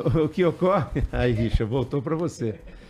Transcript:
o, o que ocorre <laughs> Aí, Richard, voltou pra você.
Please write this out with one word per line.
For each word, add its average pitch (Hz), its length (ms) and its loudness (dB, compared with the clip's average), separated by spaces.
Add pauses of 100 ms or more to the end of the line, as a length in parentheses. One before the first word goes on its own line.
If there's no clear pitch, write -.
(200)
o, 156 60 4
o - 20 -2
que 180 160 0
ocorre 170 600 2
<laughs> - 40 -12
Aí, 123 220 0
Richard, 113 320 2
voltou 127 360 -2
pra 123 140 -2
você. 131 400 -4 (360)